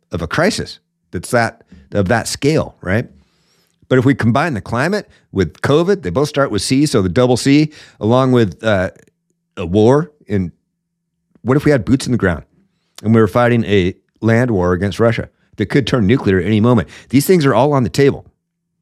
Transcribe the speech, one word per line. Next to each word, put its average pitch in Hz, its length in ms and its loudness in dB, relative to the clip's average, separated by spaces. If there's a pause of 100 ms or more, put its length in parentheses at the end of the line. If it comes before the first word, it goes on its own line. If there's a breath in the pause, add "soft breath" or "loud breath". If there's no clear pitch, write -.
(120)
of 85 100 -8
a 82 40 -6
crisis - 520 -4 (320)
that's 90 200 -12
that, 117 320 -2 (300 soft breath)
of 95 160 0
that 117 200 -2
scale, 139 520 -4
right? 104 260 -4 (840)
But 131 100 2
if 123 80 2
we 139 80 4
combine 131 400 0
the 92 80 -6
climate 165 480 -4 (200 soft breath)
with 92 300 -4
covid, 170 420 0
they 90 80 -6
both 139 180 0
start 139 220 -2
with 101 120 -4
C, 139 240 0
so 113 160 0
the 92 80 -2
double 123 260 2
C, 147 340 2 (300 loud breath)
along 127 320 2
with, 110 320 0
uh, 98 280 0 (640)
a 92 100 -8
war? 120 460 2 (160)
And 95 240 -4 (880)
what 123 140 0
if 151 80 -2
we 147 60 2
had 127 140 0
boots 131 220 -2
in 123 60 -4
the 117 60 -2
ground 87 260 -2 (580)
and 110 120 0
we 113 60 6
were 107 80 4
fighting 120 360 0
a 92 300 0 (260)
land 113 300 0
war 90 220 0
against 92 280 -4
Russia 110 280 0 (280)
that 104 100 -4
could 139 200 0
turn 120 200 0
nuclear 98 320 2
at 85 80 -4
any 107 140 0
moment? 117 280 2 (220 loud breath)
These 139 160 2
things 175 200 4
are 127 80 2
all 139 180 2
on 131 120 0
the 98 60 -4
table. 139 360 0 (560)